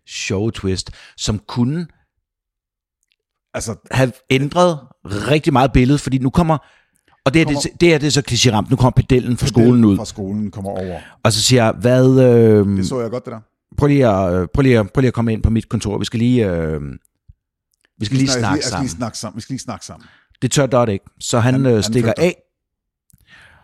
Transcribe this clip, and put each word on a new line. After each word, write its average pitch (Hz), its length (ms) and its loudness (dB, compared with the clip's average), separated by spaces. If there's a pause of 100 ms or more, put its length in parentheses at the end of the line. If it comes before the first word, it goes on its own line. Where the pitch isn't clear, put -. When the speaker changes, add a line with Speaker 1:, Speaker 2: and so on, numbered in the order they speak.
Speaker 1:
sjove 104 440 -6
twist, 95 400 -6 (260)
som 107 220 -6
kunne 147 480 -4 (1700)
Speaker 2:
Altså 113 220 -10 (160)
Speaker 1:
have 127 200 0 (180)
ændret 147 580 0 (180)
rigtig 113 480 -2
meget 127 200 2
billede, 131 260 4
fordi 139 180 -4
nu 131 120 -2
kommer, 160 280 2 (680)
og 135 80 2
det 160 80 4
er 160 40 2
Speaker 2:
Kommer 143 160 -2
Speaker 1:
det, - 200 -10
det 175 120 6
er 151 60 4
det 139 140 0
så 139 80 2 (100)
klichéramt, 110 380 0
nu 135 60 2
kommer 127 160 2
pedellen 123 460 0
fra - 80 -6
Speaker 2:
Pedellen 117 260 4
Speaker 1:
skolen 120 140 4
ud. 98 120 4
Speaker 2:
fra 104 80 -8
skolen 101 460 -8
kommer 98 200 -10
over. 92 300 -10 (220)
Speaker 1:
Og 113 100 2
så 107 100 -4
siger 127 200 4
jeg, 110 100 2
"Hvad, 127 460 4
øhm, 110 560 6
Speaker 2:
Det 95 120 -2
så 127 140 -6
jeg 113 100 -6
godt, 123 140 -10
det 127 60 -14
der. 113 80 -12 (380)
Speaker 1:
prøv 147 100 2
lige 139 200 4
at, 95 340 2
øh, 87 120 -4
prøv 139 80 0
lige 127 180 4
at, 101 140 -2
prøv 139 80 0
lige 131 60 2
at 113 60 -2
komme 117 200 -2
ind 104 100 -2
på 110 60 2
mit 113 200 -2
kontor. 104 280 -4
Vi 107 80 -6
skal 113 140 -6
lige, 117 300 0
øh, 80 320 -4 (1160)
vi - 80 -8
skal 127 120 -2
lige 135 100 0
Speaker 2:
Nej, 131 120 -2
Speaker 1:
snakke 117 160 -4
Speaker 2:
jeg - 80 -2
skal 127 60 -6
Speaker 1:
sammen." 107 140 -6
Speaker 2:
lige 127 140 -6
snakke 113 200 -10
sammen. 107 200 -14
Vi 110 40 -12
skal - 120 -14
lige 123 60 -10
snakke - 260 -14
sammen. 80 220 -20 (340)
Speaker 1:
Det 123 100 -2
tør 147 140 2
Dot 120 240 0
ikke, 98 160 -6 (140)
så - 200 -2
han, 120 140 2
Speaker 2:
Han, 135 120 0
Speaker 1:
øh, 127 80 2
Speaker 2:
han 104 100 2
Speaker 1:
stikker 113 260 -2
Speaker 2:
flygter. 123 140 -2
Speaker 1:
af. 175 120 0 (1300)